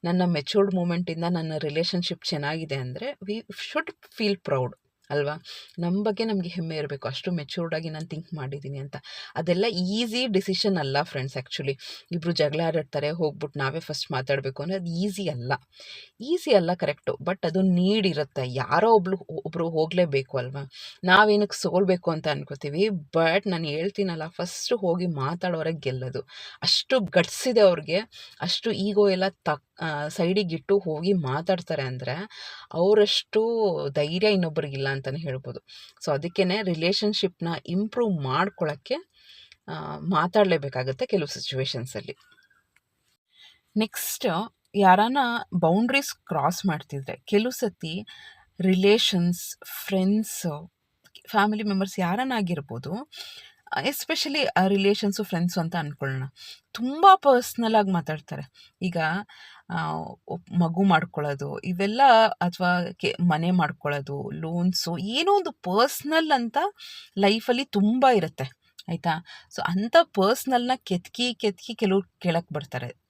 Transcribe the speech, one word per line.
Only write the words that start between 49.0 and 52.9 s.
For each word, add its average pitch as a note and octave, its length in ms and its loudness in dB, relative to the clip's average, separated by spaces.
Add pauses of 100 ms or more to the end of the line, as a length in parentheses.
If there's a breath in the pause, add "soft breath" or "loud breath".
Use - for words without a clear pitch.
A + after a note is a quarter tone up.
ಫ್ರೆಂಡ್ಸ್, F#3+ 840 0 (600)
ಫ್ಯಾಮಿಲಿ G#3+ 340 2
ಮೆಂಬರ್ಸ್ G3 360 -2
ಯಾರನ್ನ G#3+ 360 0
ಆಗಿರ್ಬೋದು, D3 560 -4 (920 loud breath)